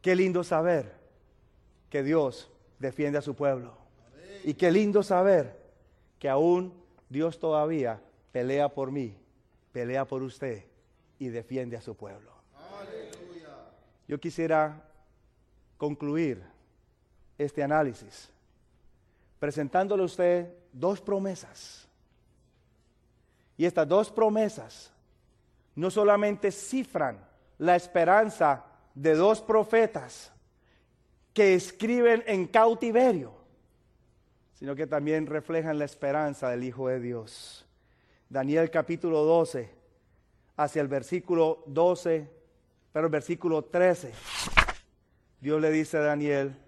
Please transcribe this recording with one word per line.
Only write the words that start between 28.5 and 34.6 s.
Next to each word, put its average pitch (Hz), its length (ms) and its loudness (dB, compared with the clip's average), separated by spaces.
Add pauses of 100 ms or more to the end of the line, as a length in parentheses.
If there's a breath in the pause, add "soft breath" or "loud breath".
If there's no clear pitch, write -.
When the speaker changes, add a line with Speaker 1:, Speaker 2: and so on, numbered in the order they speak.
Speaker 1:
de 156 180 4
dos 202 260 4
profetas 220 920 0 (1000)
que 196 220 6
escriben 233 720 2
en 190 220 -2
cautiverio, 226 960 2 (1200)